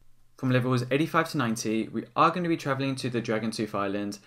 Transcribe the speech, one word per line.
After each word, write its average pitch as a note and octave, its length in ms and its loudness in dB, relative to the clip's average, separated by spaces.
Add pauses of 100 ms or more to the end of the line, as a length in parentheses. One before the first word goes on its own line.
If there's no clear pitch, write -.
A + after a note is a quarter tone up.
(360)
From C3 140 0
levels B2+ 400 2
eighty-five E3 400 2
to D#3+ 80 -2
ninety, A2 500 0
we - 160 -4 (100)
are D#3 160 6
gonna F3 180 -2
be E3 100 2
traveling C3+ 380 -2
to C3 120 -4
the A#2 140 0
Dragontooth A2 520 -2
Island G2+ 520 -2